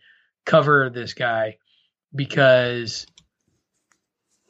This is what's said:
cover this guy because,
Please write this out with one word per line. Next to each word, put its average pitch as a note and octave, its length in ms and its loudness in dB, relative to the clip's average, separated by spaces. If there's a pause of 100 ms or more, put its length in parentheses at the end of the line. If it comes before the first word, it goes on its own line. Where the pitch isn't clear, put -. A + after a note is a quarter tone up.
(460)
cover C#3+ 440 2
this A#2+ 240 -12
guy A2+ 440 -4 (560)
because, B2+ 920 0 (1400)